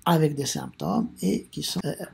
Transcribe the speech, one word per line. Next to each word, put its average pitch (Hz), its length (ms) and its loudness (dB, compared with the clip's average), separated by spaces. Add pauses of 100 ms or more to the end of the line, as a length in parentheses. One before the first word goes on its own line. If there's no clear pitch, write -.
avec 156 280 4
des 139 120 -2
symptômes - 640 -2 (140)
et - 300 2
qui 151 100 -6
sont, - 220 -4
euh, 147 100 -2 (200)